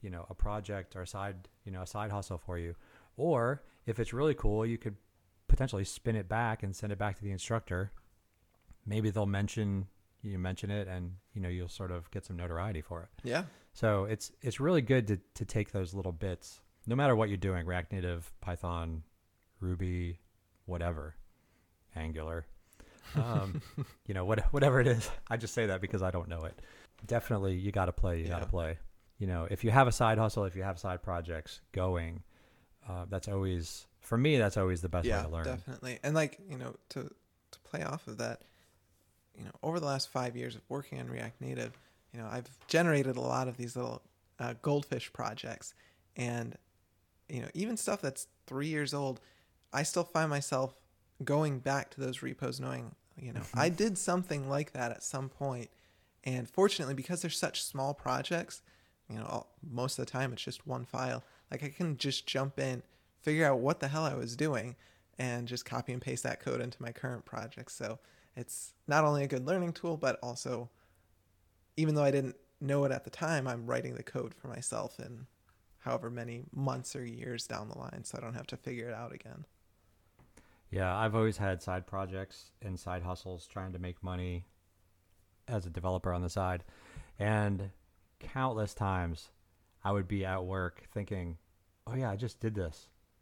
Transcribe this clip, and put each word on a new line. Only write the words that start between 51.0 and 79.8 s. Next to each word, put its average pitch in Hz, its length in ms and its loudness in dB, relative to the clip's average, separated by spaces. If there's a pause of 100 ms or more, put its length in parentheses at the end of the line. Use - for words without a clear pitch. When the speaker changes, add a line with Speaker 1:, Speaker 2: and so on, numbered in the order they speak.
Speaker 2:
going 143 360 4
back 139 300 0
to - 100 -10
those 131 220 -2
repos 131 380 -4
knowing, 127 340 -6 (220)
you 123 160 -8
know, 113 80 -4
Speaker 1:
Mm-hmm. 101 200 -4
Speaker 2:
I 156 80 6
did 190 300 2
something 175 500 0
like 143 240 0
that 123 180 -2
at - 120 -8
some 131 260 -4
point. 127 420 -4 (540)
And 127 240 -2
fortunately, 185 460 4
because 135 280 -4
they're 170 80 -2
such - 320 -2
small 139 320 -2
projects, 135 680 -2 (480)
you 110 60 -8
know, 107 120 -6
I'll, - 180 -4 (220)
most 127 300 -2
of 127 80 -4
the - 40 -8
time 131 220 -2
it's 117 100 -8
just - 240 -10
one 127 200 -4
file. 127 360 -2 (280)
Like, - 120 -8
I 147 60 -4
can 151 300 -2
just - 280 -2
jump 135 320 -2
in, 131 240 -2 (380)
figure 156 240 4
out 139 140 6
what 139 220 2
the 139 80 0
hell 156 160 0
I 139 100 0
was 123 220 -4
doing, 123 400 0 (420)
and 120 280 -2
just 120 200 -6
copy 120 260 -4
and 123 80 -4
paste 127 220 -4
that 123 180 -2
code 123 220 -2
into 120 200 -8
my 117 100 -6
current 127 340 -6
project. 120 460 -10
So 113 260 -4 (380)
it's - 360 -10 (140)
not 151 180 6
only 147 200 4
a 139 40 2
good 131 180 0
learning 175 280 2
tool, 170 220 -2
but 135 260 2
also, 120 480 -4 (1080)
even 156 180 4
though 147 100 6
I 139 60 8
didn't 139 260 4 (240)
know 143 240 4
it 135 80 4
at 123 120 -2
the - 60 -12
time, 156 360 0
I'm 120 200 -2
writing 123 280 0
the 120 80 -8
code - 320 -6
for - 140 -14
myself 120 500 -4
in 117 280 -12 (520)
however 117 320 -4
many 120 420 -8
months 131 440 -4
or 127 80 -8
years 117 420 -8
down 110 220 -6
the - 100 -10
line, 127 260 -10
so - 120 -10
I - 40 -8
don't 117 140 -8
have 127 140 -8
to 127 80 -10
figure 120 320 -8
it 117 60 -8
out 117 180 -8
again. - 320 -14 (1300)